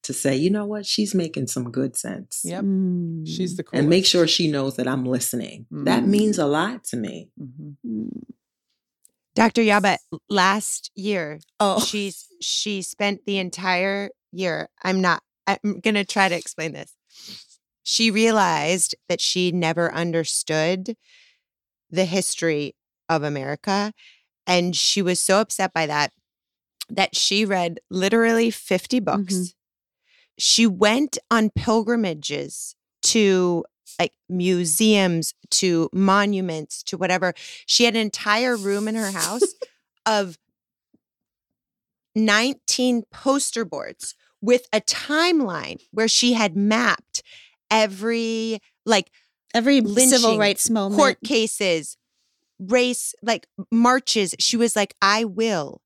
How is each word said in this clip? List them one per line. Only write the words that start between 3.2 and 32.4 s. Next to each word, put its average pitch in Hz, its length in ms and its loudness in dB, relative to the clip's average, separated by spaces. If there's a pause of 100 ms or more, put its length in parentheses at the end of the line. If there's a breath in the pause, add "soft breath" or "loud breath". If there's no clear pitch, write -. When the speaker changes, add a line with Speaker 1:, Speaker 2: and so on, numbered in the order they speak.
Speaker 2:
She's 175 280 -4
the - 160 -8
Speaker 1:
And 139 160 2
make 175 160 6
Speaker 2:
coolest. - 80 4
Speaker 1:
sure 170 160 4
she 160 240 2
knows 135 240 -2
that 127 120 -2
I'm 127 180 -2
listening. 120 680 -4
That 160 320 0
Speaker 2:
Mm. 202 40 2
Speaker 1:
means 208 300 2
a 160 80 0
lot 175 400 -2
to - 120 -8
me. 101 320 -10 (100)
Speaker 2:
Mm-hmm. 147 300 -16 (200)
Speaker 3:
Mm. - 320 -8 (1120)
Speaker 4:
Doctor 220 260 2
Yaba, 202 360 4 (320)
last 196 680 0
year, 180 440 -4 (200)
Speaker 3:
Oh. 196 200 2
Speaker 4:
she's, 202 480 -4 (140)
she 196 420 -4
spent 202 420 -4
the 196 140 -2
entire 190 720 -2 (200)
year, 170 380 -6 (140)
I'm 190 180 0
not, 175 220 2 (240)
I'm 196 340 -2
gonna 208 240 0
try 190 240 2
to 175 80 0
explain 160 360 -8
this. - 200 -16 (880 loud breath)
She 226 300 2
realized 185 840 2 (160)
that 175 120 -2
she 180 300 0
never 165 400 0
understood 165 1040 -2 (960 soft breath)
the 185 160 0
history 160 680 -2 (340)
of 156 140 0
America. 151 680 -4 (540 soft breath)
And 180 300 2
she - 260 0
was 180 180 0
so 196 220 4
upset 190 320 -2
by 160 140 -2
that, 147 240 0 (800)
that - 260 -2
she 208 300 2
read 180 340 -2 (100)
literally 226 640 2
fifty - 480 -2
books. 196 340 -2
Speaker 3:
Mm-hmm. 180 100 0 (960)
Speaker 4:
She - 300 4
went 214 500 2 (140)
on 220 180 4
pilgrimages 190 1300 -2 (280)